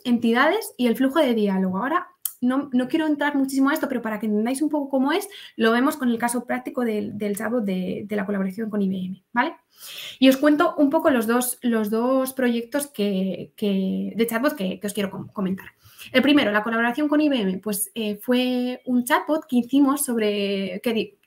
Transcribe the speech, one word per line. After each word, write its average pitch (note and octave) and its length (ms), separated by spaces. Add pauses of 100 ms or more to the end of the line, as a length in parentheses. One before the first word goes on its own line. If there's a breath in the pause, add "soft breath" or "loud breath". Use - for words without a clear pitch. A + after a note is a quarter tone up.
entidades B3+ 720
y B3 120
el A3+ 80
flujo C4 240
de B3+ 160
diálogo. F#3+ 420
Ahora, D4 300 (320)
no, C4+ 320
no B3 160
quiero D#4 200
entrar D4 280
muchísimo C4+ 360
a - 20
esto, D#4 160
pero B3 140
para G#3+ 160
que A3 80
entendáis A3+ 340
un D4+ 80
poco D4 200
cómo C4+ 220
es, G4+ 160 (280 loud breath)
lo A3+ 160
vemos C4+ 260
con B3+ 120
el A#3 100
caso A#3+ 260
práctico B3 400
del, G#3 320
del G3+ 180
chatbot A3 300
de, F#3+ 400
de G#3 100
la G3 120
colaboración G3 420
con G#3 120
I G3 80
B F#3+ 60 (100)
M, F#3 180 (100)
¿vale? C4+ 220 (640 loud breath)
Y C4 100
os C4 80
cuento D4+ 400
un C#4+ 140
poco D#4+ 180
los A#3+ 160
dos, A#3+ 380
los A3+ 260
dos B3+ 440
proyectos B3 540
que, F#3+ 680
que, G3 600
de A3+ 120
chatbot B3 280
que, F#3+ 240
que - 80
os G3 60
quiero G3 160
com-, - 200
comentar. F#3+ 420 (400 loud breath)
El B3+ 100
primero, C4+ 300
la G#3 120
colaboración A#3 440
con D4 140
I D4+ 80
B C4 120
M, F#3+ 160
pues, G3 380
eh, G#3 260
fue B3 640
un B3 180
chatbot D#4 440
que B3 100
hicimos C#4 480
sobre, G3+ 800
que A#3 100
di-, - 340